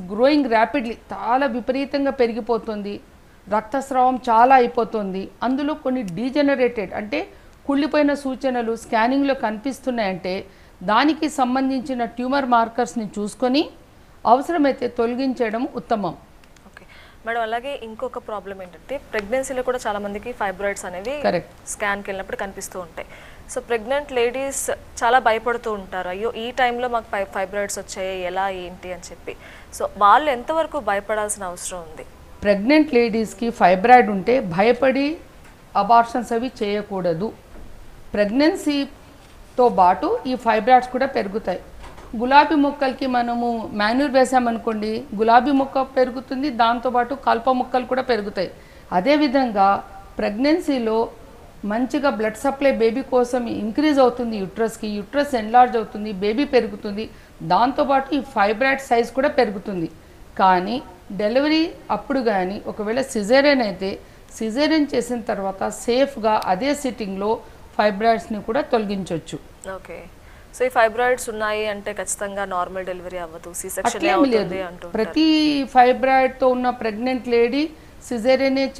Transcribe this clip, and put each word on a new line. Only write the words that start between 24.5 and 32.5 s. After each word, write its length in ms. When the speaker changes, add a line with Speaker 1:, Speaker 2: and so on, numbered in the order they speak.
Speaker 2:
చాలా 500
భయపడుతూ 540
ఉంటారు, 340
"అయ్యో 260
ఈ 180
టైంలో 360
మాకు 240
ఫై-, 120
fibroids 560
వచ్చాయి, 420
ఎలా 280
ఏంటి?" 440
అని 80
చెప్పి. 240
So 200
వాళ్ళు 340
ఎంతవరకు 480
భయపడాల్సిన 640
అవసరం 360
ఉంది? 260
Speaker 1:
Pregnant 500